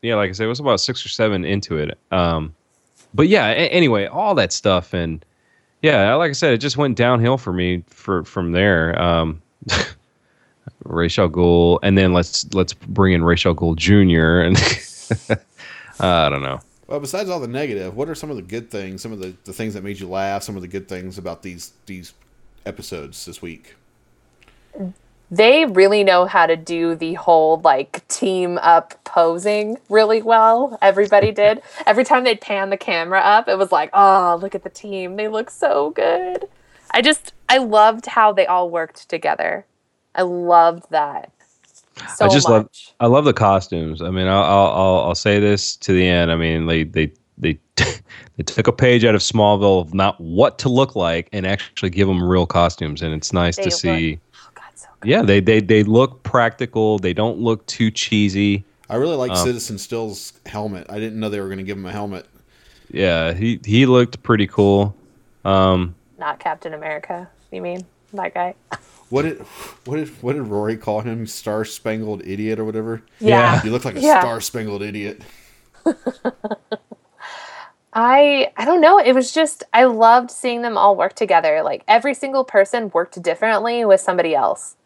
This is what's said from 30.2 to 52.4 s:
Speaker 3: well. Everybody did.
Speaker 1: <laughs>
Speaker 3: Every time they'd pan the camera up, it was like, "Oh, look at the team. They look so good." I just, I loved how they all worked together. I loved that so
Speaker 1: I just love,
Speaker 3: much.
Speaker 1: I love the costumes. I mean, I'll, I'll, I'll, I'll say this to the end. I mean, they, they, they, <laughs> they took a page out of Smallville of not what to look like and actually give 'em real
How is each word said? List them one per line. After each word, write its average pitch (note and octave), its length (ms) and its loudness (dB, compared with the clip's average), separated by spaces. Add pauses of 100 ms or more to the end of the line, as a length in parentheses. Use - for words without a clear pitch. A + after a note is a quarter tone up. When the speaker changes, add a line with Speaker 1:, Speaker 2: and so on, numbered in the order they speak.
Speaker 3:
well. A3+ 600 2
Everybody G3+ 500 4
did. G3+ 300 2 (120)
Speaker 1:
<laughs> - 120 -6
Speaker 3:
Every A3 180 4
time B3+ 200 2
they'd A3+ 160 0
pan G3 300 -6
the G3 60 -2
camera F3+ 440 -2
up, G#3 280 4
it G3 80 2
was F#3+ 160 0
like, D#3 220 0
"Oh, F#3+ 460 6
look G3 140 -10
at F#3+ 80 -8
the F#3+ 80 -14
team. F#3+ 460 -10
They G#3+ 120 -6
look A3 220 -6
so D4 400 -2
good." F4+ 560 -2 (440)
I A#3 100 2
just, D4 320 0 (160)
I B3+ 100 4
loved A3 480 4
how A3 260 2
they F#3+ 140 2
all F3+ 240 0
worked E3 380 -8
together. D3+ 560 -4 (500)
I F3+ 80 0
loved F3 680 2
that D3 420 -6 (840)
so - 100 2
Speaker 1:
I - 20 6
just C#3+ 200 4
love, A2 160 6
Speaker 3:
much. - 360 -20
Speaker 1:
I A#2 60 2
love C3+ 180 6
the C#3 80 4
costumes. E2+ 720 0
I F2 80 -6
mean, F#2 180 0
I'll, G2 160 4
I'll, G2 280 4
I'll, F#2 240 2 (120)
I'll F2 60 0
say G#2 260 0
this G2+ 360 0
to - 160 -4
the F#2 140 2
end. F2 260 2
I E2 40 0
mean, D#2+ 300 -2
they, E2 180 0
they, D#2 280 -4 (260)
they, - 200 -4 (100)
<laughs> - 80 -10
they - 680 -6
took - 240 -2
a A#2 40 0
page B2 320 4
out A2+ 100 4
of G2+ 80 2
Smallville G2+ 580 2
of D#2+ 140 -8
not F#2+ 260 -2
what F2 380 0
to - 100 -4
look B2+ 280 0
like E2+ 360 -4
and F#2+ 140 -6
actually G2 440 -6
give F#2+ 180 0
'em F#2 140 0
real F2+ 240 2